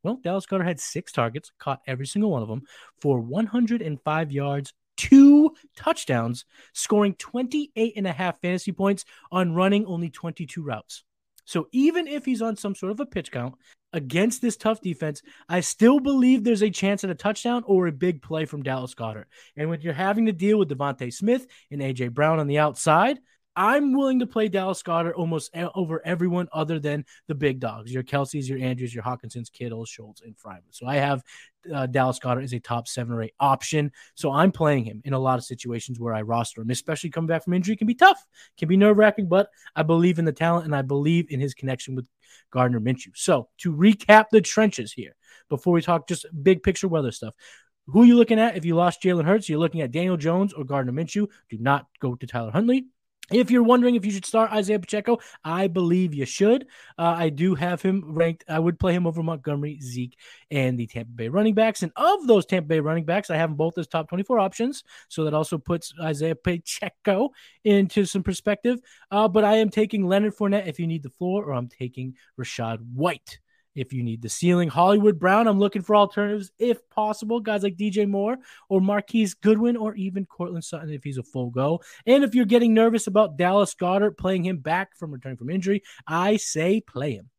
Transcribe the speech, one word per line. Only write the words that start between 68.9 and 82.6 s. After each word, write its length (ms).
Uh, 180
but 160
I 140
am 120
taking 360
Leonard 300
Fournette 300
if 120
you 80
need 180
the 40
floor, 360
or 100
I'm 140
taking 480
Rachaad 420
White 460
if 180
you 100
need 200
the 60
ceiling. 400
Hollywood 500
Brown, 280
I'm 120
looking 240
for 140
alternatives 640
if 320
possible. 500
Guys 220
like 140
D 140
J 160
Moore 320
or 120
Marquise 540
Goodwin 420
or 180
even 320
Cortland 380
Sutton 260
if 140
he's 140
a 40
full 280
go. 300
And 180
if 100
you're 100
getting 300